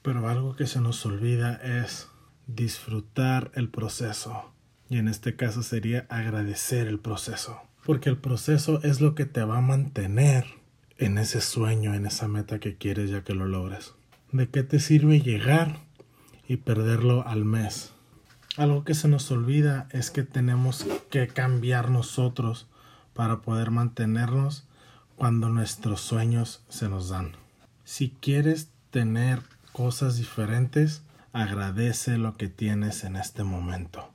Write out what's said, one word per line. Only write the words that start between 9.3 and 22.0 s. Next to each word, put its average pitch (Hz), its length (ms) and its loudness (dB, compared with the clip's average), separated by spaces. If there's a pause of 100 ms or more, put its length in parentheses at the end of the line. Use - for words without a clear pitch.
va 110 160 0
a - 20 4
mantener 127 840 4 (520)
en 101 200 2
ese 110 240 0
sueño, 110 520 0
en 101 120 -2
esa 107 220 -4
meta 104 320 -4
que 98 180 -8
quieres 101 320 -2
ya 98 140 -6
que 101 100 -6
lo 95 120 -2
logres. 95 480 -6 (380)
¿De 131 180 2
qué 135 140 0
te 147 160 2
sirve 151 420 8
llegar 135 560 2 (680)
y 127 100 0
perderlo 117 680 2
al 110 180 0
mes? 107 480 -2 (600)
Algo 147 280 2
que 160 100 -2
se 151 140 2
nos 143 240 4
olvida 135 580 2
es 127 220 -4
que 135 100 -2
tenemos 127 640 0 (240)
que 127 180 2
cambiar 127 600 0
nosotros 120 800 0 (480)